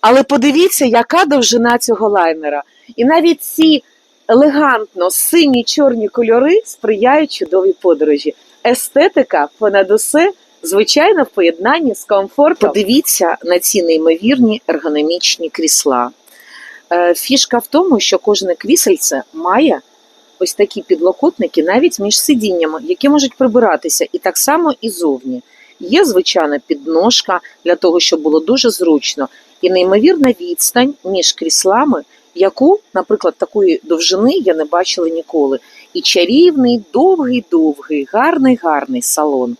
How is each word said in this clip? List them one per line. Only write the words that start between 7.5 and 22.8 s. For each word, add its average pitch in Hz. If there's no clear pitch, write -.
подорожі. 151
Естетика, 247
понад 196
усе, 302
звичайно, 294
в -
поєднанні 202
з -
комфортом. 214
Подивіться 196
на 180
ці 190
неймовірні 175
ергономічні 160
крісла. 131
Е, 175
фішка -
в 233
тому, 311
що -
кожне 196
крісельце 185
має 180
ось 180
такі 202
підлокотники 175
навіть 240
між 202
сидіннями, 180